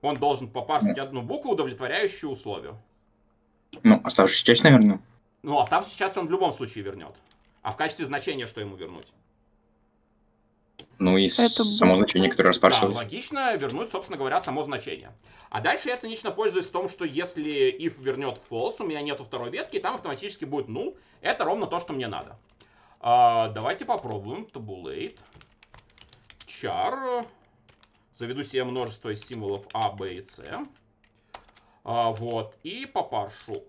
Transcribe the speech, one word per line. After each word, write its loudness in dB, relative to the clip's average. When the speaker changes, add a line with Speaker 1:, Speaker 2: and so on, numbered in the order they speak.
Speaker 1:
Он 0
должен 0
попарсить 0
Speaker 2:
Ну. -4
Speaker 1:
одну -8
букву, -4
удовлетворяющую -2
условию. -10
Speaker 2:
Ну, 8
оставшуюся 4
часть, 8
наверное. 10
Speaker 1:
Ну, 0
оставшуюся 0
часть 0
он -2
в -4
любом 2
случае -8
вернет. -12
А -6
в -10
качестве -4
значения -4
что -12
ему -10
вернуть? -14
Speaker 2:
Ну, 6
и 6
Speaker 3:
Это 4
Speaker 2:
само 6
Speaker 3:
будет 8
Speaker 2:
значение, 4
которое 4
Speaker 1:
Да, 8
Speaker 2:
распарсилось. 6
Speaker 1:
логично -4
вернуть, -4
собственно -8
говоря, 0
само -4
значение. -8
А -4
дальше 0
я -2
цинично -8
пользуюсь 0
в -16
том, -2
что -8
если 0
if -6
вернет -4
false, -4
у -6
меня -4
нету -6
второй -8
ветки, -8
и -2
там -4
автоматически -10
будет -6
null. -6
Это -2
ровно 0
то, -4
что -10
мне -4
надо. -10
А, 6
давайте -6
попробуем. -6
Tabulate. -12
Char. -4
Заведу -8
себе -2
множество -6
из -8
символов -8
А, 0
Б -10
и -14
С. -20
А, 0
вот. -6
И -10
попаршу -6